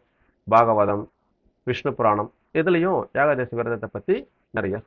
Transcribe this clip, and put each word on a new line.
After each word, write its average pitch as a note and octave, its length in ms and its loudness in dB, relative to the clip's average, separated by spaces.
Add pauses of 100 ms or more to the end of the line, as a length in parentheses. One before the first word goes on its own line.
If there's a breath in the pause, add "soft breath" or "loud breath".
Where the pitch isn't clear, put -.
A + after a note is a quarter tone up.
(520)
பாகவதம், G#2+ 560 4 (560)
விஷ்ணு B2+ 300 -4
புராணம் G#2+ 400 0 (200)
இதுலயும் E3+ 600 0
ஏகாதசி B2+ 420 0
விரதத்தை A#2 360 -4
பத்தி G#3 360 -4 (220)
நிறைய G2+ 380 -4